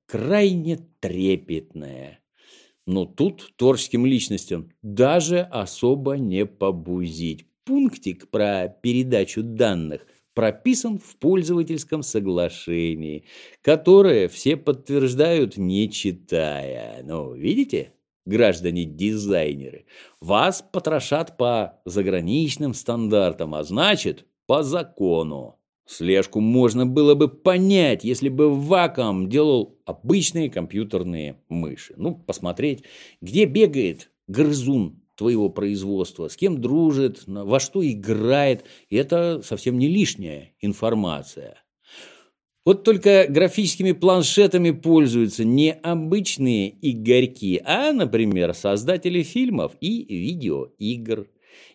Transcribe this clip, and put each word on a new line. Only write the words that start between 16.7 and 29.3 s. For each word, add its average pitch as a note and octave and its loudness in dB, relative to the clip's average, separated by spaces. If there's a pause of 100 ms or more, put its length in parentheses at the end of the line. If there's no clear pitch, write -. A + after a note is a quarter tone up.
Ну, C#2+ -10
видите, E2+ -2 (320)
граждане-дизайнеры, F2 -2 (360)
вас A2 0
потрошат D#3 -4
по A#2+ -2
заграничным G2+ -2
стандартам, G2+ -2
а D#2 -6
значит, A#2+ -2 (200)
по C#3+ 2
закону. E2 -4 (280)
Слежку F#2+ 0
можно A#2+ 2
было D3 6
бы D3 2
понять, F3+ 2
если B2+ -2
бы C3 2
Wacom C#3+ 0
делал C3 0